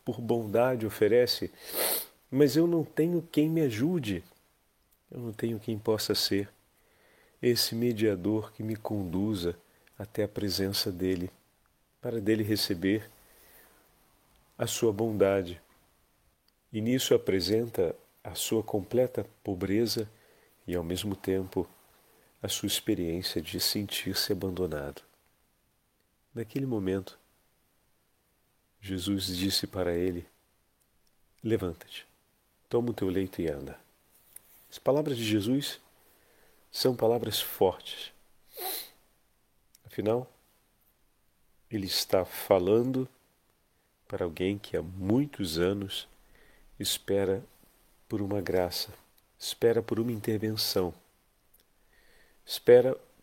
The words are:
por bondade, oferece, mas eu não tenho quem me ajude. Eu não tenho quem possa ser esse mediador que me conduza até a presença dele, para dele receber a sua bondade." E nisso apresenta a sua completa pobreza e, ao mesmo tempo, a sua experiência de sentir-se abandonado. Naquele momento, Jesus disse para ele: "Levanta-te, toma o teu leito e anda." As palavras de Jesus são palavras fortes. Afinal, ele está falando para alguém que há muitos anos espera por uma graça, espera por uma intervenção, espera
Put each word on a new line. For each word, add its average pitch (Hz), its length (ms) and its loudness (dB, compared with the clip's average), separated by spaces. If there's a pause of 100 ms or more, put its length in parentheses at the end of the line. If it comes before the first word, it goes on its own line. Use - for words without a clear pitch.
por 123 160 -4
bondade, 117 680 2
oferece, 110 640 4 (800)
mas 139 260 6
eu 165 100 6
não 170 180 2
tenho 165 380 0 (100)
quem 151 160 4
me 160 140 2
ajude. 120 640 0 (840)
Eu 131 100 -12
não 117 120 -8
tenho 113 260 -4
quem 110 200 -4
possa 107 360 0
ser 101 340 0 (920)
esse 120 340 2
mediador 107 800 0
que - 100 -12
me 107 140 -4
conduza 95 800 -2 (420)
até 104 260 -4
a 101 40 -2
presença 98 600 -2
dele, 90 400 -2 (720)
para 117 200 -4
dele 107 220 2
receber 101 680 0 (1500)
a 120 100 -4
sua 113 260 2
bondade." 98 680 2 (1120)
E 110 120 -4
nisso 123 320 2
apresenta 95 840 0 (260)
a 87 120 -12
sua 110 280 0
completa 113 600 0 (180)
pobreza 104 680 -2 (580)
e, 87 100 -2
ao 85 80 -2
mesmo 90 320 -4
tempo, 92 500 -2 (760)
a 104 60 -6
sua - 180 -4
experiência 90 760 -2
de 80 180 -8
sentir-se - 760 -2
abandonado. 87 680 -4 (1300)
Naquele 120 320 -6
momento, 98 520 -2 (1600)
Jesus 95 460 -2
disse 95 380 0
para 87 280 -2
ele: 87 320 -2 (1160)
"Levanta-te, 95 640 -4 (640)
toma 120 220 0
o - 40 -6
teu 98 140 -2
leito 95 320 -2
e 82 80 0
anda." 69 300 -8 (880)
As - 100 -20
palavras 143 380 0
de 117 80 -4
Jesus 110 560 0 (880)
são 131 240 2
palavras 113 460 0
fortes. - 720 0 (1700)
Afinal, 113 440 -2 (1400)
ele 98 160 -4
está 92 400 0
falando 120 800 2 (1000)
para 95 180 -4
alguém 92 340 -2
que - 180 -6
há 82 60 -2
muitos 95 760 0
anos 98 480 0 (720)
espera 98 680 0 (640)
por 104 140 -4
uma 101 180 -2
graça, 90 540 0 (440)
espera 117 440 2
por 110 160 -2
uma 120 140 0
intervenção, 107 840 -2 (1500)
espera 123 500 6 (260)